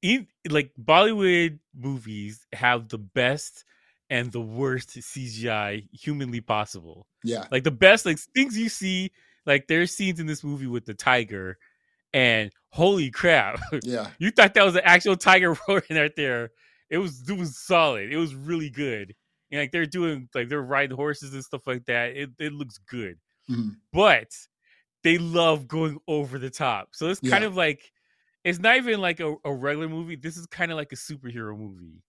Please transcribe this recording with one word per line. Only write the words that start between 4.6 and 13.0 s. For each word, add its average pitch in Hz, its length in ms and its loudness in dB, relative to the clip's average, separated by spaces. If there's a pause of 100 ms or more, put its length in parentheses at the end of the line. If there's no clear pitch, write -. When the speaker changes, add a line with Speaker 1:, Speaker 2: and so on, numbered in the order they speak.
Speaker 1:
C 131 260 -12
G 113 220 -8
I 104 320 -4 (100)
humanly 135 480 -8
possible. 101 680 -6 (160)
Speaker 2:
Yeah. 113 280 -6
Speaker 1:
Like, 131 140 0
the 156 60 2
best, 190 340 6
like, 160 140 0 (160)
things 262 240 0
you 226 100 -4
see, 185 440 -4 (340)
like, 143 200 2
there's 170 260 0
scenes 185 280 -2
in 156 60 -6
this 151 180 -6
movie 143 220 -8
with 120 180 -6
the 107 100 -10
tiger, 104 640 -2 (540)
and 117 380 2 (200)
holy 170 400 2